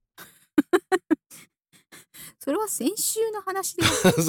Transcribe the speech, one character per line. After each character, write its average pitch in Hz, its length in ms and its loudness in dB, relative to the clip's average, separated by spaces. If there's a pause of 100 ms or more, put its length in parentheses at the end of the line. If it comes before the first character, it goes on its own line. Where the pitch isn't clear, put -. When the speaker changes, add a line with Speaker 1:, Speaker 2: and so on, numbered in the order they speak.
(560)
Speaker 1:
<laughs> - 1800 -4
そ - 100 -6
れ 294 60 0
は 427 100 0
先 381 300 -4
週 440 340 -2
の 427 120 -6
話 381 340 -6
で。 339 80 0
Speaker 2:
<laughs> - 440 4